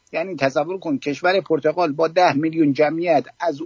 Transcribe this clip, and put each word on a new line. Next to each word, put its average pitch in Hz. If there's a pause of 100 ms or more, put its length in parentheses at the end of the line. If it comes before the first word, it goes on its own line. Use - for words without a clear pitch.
(120)
یعنی 175
تصور 151
کن 156
کشور 175
پرتغال 156
با 160
ده 170
میلیون 160
جمعیت 151 (140)
از 160